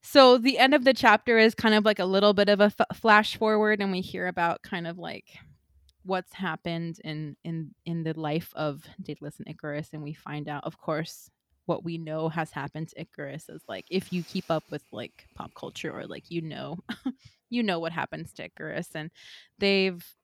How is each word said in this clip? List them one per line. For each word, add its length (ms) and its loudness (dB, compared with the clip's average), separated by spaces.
So 360 8
the 200 2
end 160 6
of 100 4
the 100 6
chapter 440 4
is 160 6
kind 200 2
of, 100 4
like, 140 2
a 60 0
little 300 4
bit 140 4
of 120 4
a 180 6
f-, 180 -2
flash 400 4
forward, 440 2
and 120 -2
we 80 -2
hear 260 -6
about 360 -2
kind 240 -8
of, 120 -10
like, 400 -14
what's 300 -6
happened 720 -6
in, 400 -10
in, 300 -8
in 180 -4
the 140 -4
life 380 -4
of 280 -6
Daedalus 360 -12
and 100 -16
Icarus, 440 -10
and 100 -12
we 120 -10
find 340 -10
out, 160 -10
of 140 -10
course, 520 -8
what 180 -4
we 140 -8
know 300 -4
has 240 -6
happened 380 -10
to 120 -18
Icarus 460 -14
is, 200 -18
like, 220 -12
if 220 -4
you 120 -4
keep 260 -8
up 200 -2
with, 220 -10
like, 420 -16
pop 200 -16
culture 380 -12
or, 140 -12
like, 240 -16
you 120 -6
know, 360 -10
<laughs> 600 -12
you 120 -2
know 180 0
what 120 -6
happens 420 -8
to 120 -14
Icarus, 480 -10
and 160 -10
they've 460 0